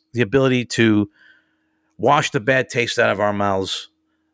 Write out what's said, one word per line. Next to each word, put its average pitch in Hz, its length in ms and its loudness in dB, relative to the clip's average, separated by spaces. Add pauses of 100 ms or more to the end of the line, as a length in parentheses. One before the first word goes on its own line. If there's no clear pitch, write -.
(120)
the 117 80 -2
ability 127 440 0
to 104 440 2 (880)
wash 143 340 0
the 139 80 -4
bad 127 300 -2
taste 117 280 -2
out 113 120 2
of 101 100 -2
our 104 140 0
mouths 98 560 -4 (440)